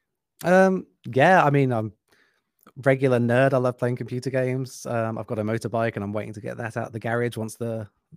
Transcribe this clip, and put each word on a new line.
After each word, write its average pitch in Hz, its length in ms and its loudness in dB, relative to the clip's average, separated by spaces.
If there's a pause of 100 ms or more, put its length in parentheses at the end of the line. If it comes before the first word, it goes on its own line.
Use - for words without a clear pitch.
(420)
Um, 190 440 4 (200)
yeah, 151 380 6
I 143 60 4
mean, 139 220 2
I'm 107 200 -2 (920)
regular 131 380 4
nerd. 123 340 4
I 127 40 4
love 123 200 -2
playing 123 180 -2
computer 123 320 -8
games. 127 580 -4
Um, 113 320 -4
I've 110 100 -10
got 113 100 -6
a 107 60 -2
motorbike 113 500 -2
and 101 80 -6
I'm 101 100 -6
waiting 107 220 -8
to 107 60 -14
get 117 160 -10
that 117 200 -10
out 113 120 -6
of 117 40 -16
the 113 60 -10
garage 120 380 -4
once 110 180 -8
the, 113 340 -8 (280)